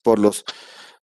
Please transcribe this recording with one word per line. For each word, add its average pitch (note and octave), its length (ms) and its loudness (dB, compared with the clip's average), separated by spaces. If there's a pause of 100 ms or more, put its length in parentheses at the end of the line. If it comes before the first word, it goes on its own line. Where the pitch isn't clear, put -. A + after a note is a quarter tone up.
por A2 160 2
los... G#2 260 -2 (580)